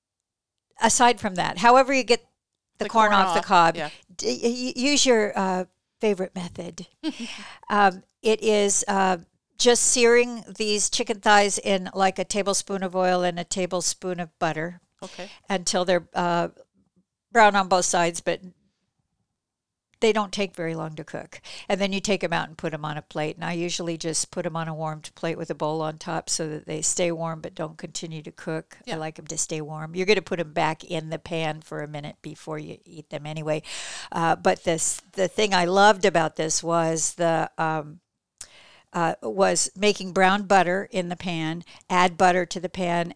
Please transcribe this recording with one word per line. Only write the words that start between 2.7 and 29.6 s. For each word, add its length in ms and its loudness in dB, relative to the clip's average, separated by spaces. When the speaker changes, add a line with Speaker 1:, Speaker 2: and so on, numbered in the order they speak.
Speaker 1:
the 80 -4
Speaker 2:
The 40 -4
Speaker 1:
corn 200 4
Speaker 2:
corn 160 6
Speaker 1:
off 80 0
the 60 2
Speaker 2:
off, 60 -2
Speaker 1:
cob, 300 6
Speaker 2:
yeah. 140 -6
Speaker 1:
d-, 280 -4
y-, 60 2
y-, 260 -4
use 300 2
your, 320 4
uh, 280 0
favorite 360 -2
method. 520 -10
Speaker 2:
<laughs> 140 -6
Speaker 1:
Um, 320 4
it 220 2
is, 440 2
uh, 300 0
just 260 4
searing 600 4
these 340 0
chicken 300 -2
thighs 380 6
in, 340 0
like, 260 0
a 40 -4
tablespoon 600 -2
of 120 -6
oil 280 2
and 160 -2
a 40 -6
tablespoon 760 -4
of 200 -10
butter 400 -4
Speaker 2:
Okay. 260 -14
Speaker 1:
until 360 0
they're, 280 2
uh, 340 0
brown 240 8
on 120 2
both 180 4
sides, 360 0
but 200 -2
they 140 4
don't 180 -2
take 240 -6
very 180 -6
long 220 -8
to 80 -12
cook. 380 -14
And 120 -2
then 140 0
you 60 -2
take 240 0
'em 100 -4
out 140 -2
and 100 -20
put 160 -6
'em 120 -10
on 120 -6
a 60 -10
plate. 320 -6
And 100 -10
I 80 -4
usually 460 -4
just 320 -4
put 160 -6
'em 80 -6
on 140 -6
a 40 -8
warmed 400 -8
plate 240 -6
with 140 -8
a 40 -8
bowl 280 -2
on 160 -6
top 300 -8
so 180 -4
that 180 -10
they 160 -8
stay 300 0
warm 300 -6
but 120 -12
don't 240 -10
continue 460 -12
to 80 -16
cook. 480 -10
I 120 -14
Speaker 2:
Yeah. 40 -6
Speaker 1:
like 240 -10
'em 80 -18
to 100 -10
stay 240 -4